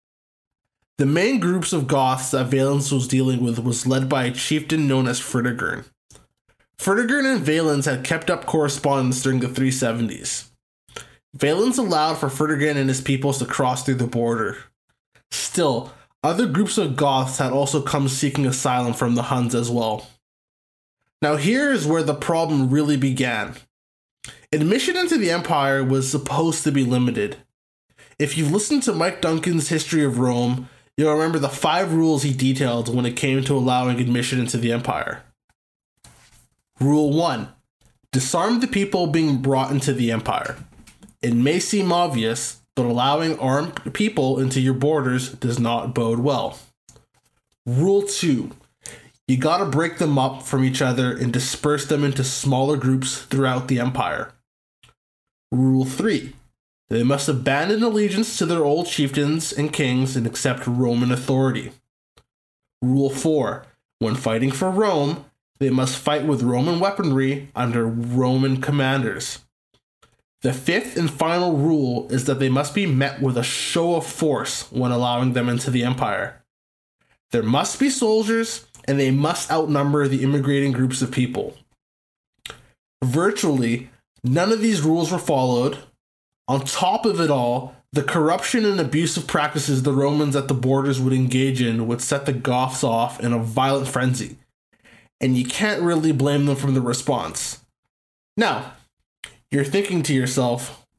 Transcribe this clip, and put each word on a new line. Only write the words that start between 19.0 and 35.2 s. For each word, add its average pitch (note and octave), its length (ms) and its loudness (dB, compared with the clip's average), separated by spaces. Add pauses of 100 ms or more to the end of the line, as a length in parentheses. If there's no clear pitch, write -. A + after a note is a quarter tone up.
the A#2+ 160 0
Huns B2 240 0
as A#2+ 140 0
well. A2+ 400 -2 (1120)
Now D3 160 2
here B3 340 2
is F3 160 0
where D#3+ 160 2
the D3 100 0
problem D3+ 560 0
really D3 280 2
began. B2+ 580 -2 (960)
Admission A3 460 2
into E4+ 200 0
the F#3+ 140 2
Empire C#3+ 500 0
was C3 300 0
supposed D#3 540 -2
to D3+ 80 2
be C#3 100 2
limited. A#2+ 540 -2 (800)
If D3 200 -2
you've D3+ 140 0
listened G#3+ 320 0
to A#3+ 80 0
Mike E3+ 300 -2
Duncan's D#3+ 480 0
History D#3 340 0
of B2 160 0
Rome, B2 480 0 (300)
you'll D3+ 160 2
remember D#3+ 260 0
the C#3 80 0
five E3 460 0
rules D#3+ 300 2
he C#3+ 100 0
detailed B2+ 600 0
when B2 120 0
it A#2+ 100 -2
came C3+ 300 0
to C#3 100 2
allowing B2+ 460 2
admission B2 360 0
into A#2+ 200 -2
the A#2 160 0
Empire. A#2 500 -4 (1600)